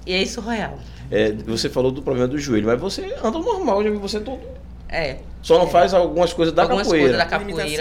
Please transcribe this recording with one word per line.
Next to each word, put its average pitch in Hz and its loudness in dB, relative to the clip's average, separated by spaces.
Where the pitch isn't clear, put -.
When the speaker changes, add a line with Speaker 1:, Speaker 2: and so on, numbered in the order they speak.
Speaker 1:
e 180 -4
é 185 2
surreal. 196 -6
Speaker 2:
É, 107 2
você 110 -4
falou 131 2
do 139 -6
problema 127 0
do 135 -4
joelho, 117 0
mas 117 2
você 381 -6
anda 240 0
normal, 339 0
já 214 2
vi 208 -2
você 202 -6
todo. 214 -8
Speaker 1:
É. 143 -4
Speaker 2:
Só 165 4
não 180 4
Speaker 1:
É. 175 0
Speaker 2:
faz 185 6
algumas 170 2
coisas 165 2
da 175 6
Speaker 1:
Algumas - 2
Speaker 2:
capoeira. 156 6
Speaker 1:
coisas 127 2
da - -6
capoeira, 190 -6